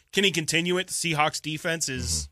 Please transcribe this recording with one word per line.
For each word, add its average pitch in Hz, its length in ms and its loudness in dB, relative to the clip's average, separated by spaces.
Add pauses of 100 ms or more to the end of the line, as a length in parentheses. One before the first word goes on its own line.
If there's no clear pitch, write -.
(120)
Can 196 120 4
he 196 80 6
continue 170 460 2
it? 180 100 -4
The - 40 -8
Seahawks 156 480 0
defense 156 480 -4
is 82 440 -4